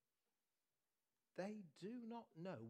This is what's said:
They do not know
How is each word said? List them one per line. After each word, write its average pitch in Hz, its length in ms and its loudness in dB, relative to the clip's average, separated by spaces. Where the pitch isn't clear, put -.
They 202 200 4
do 202 140 0
not 233 160 -2
know 180 140 2